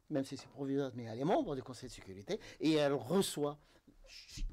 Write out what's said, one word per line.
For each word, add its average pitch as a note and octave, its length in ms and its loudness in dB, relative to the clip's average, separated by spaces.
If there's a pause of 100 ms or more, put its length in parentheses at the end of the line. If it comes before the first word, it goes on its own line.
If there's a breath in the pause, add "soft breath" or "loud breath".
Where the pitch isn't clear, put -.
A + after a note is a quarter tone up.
même C#3 160 2
si C3+ 140 -6
c'est - 100 -14
provisoire, C#3 460 0
mais A#2+ 100 -8
elle A2+ 160 -6
est C3+ 40 2
membre G#3+ 300 4
du C3 80 -4
Conseil B2 280 -12
de - 40 -14
sécurité, G2+ 460 -8 (200 loud breath)
et D#3+ 120 6
elle D3 220 6
reçoit D3 640 2 (480 soft breath)
ch-, - 460 -6